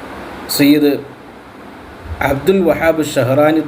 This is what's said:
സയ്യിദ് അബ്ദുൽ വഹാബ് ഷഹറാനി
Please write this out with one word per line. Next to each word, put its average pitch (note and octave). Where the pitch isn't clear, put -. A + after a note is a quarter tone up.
സയ്യിദ് D3
അബ്ദുൽ D3
വഹാബ് D#3
ഷഹറാനി D3